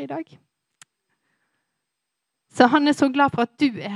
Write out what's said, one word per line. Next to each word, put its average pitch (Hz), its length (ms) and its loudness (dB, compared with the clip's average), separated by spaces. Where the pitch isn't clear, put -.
i 277 40 -12
dag». 302 300 -14
Så 247 160 4
han 285 200 2
er 294 80 2
så 277 160 0
glad 277 240 0
for 240 80 -2
at 233 160 -8
du 294 80 2
er 202 160 -12